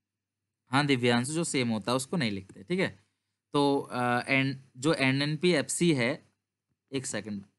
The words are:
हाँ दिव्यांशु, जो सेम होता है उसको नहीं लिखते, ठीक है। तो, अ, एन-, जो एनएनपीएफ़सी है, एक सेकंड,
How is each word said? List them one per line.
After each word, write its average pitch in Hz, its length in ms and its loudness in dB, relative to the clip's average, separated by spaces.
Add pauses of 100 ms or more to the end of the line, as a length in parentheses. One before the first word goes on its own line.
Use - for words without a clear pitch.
(720)
हाँ 139 160 2
दिव्यांशु, 120 460 2
जो 165 120 -2
सेम 131 240 -2
होता 110 240 -2
है 127 40 2
उसको 131 200 -4
नहीं 127 140 0
लिखते, 98 320 -10
ठीक 180 180 -4
है। 107 240 -4 (480)
तो, 143 260 4
अ, 120 500 -2
एन-, 135 280 0 (200)
जो 143 180 2
एनएनपीएफ़सी 147 1000 2
है, 123 340 -2 (640)
एक 135 140 -6
सेकंड, 104 380 -8 (140)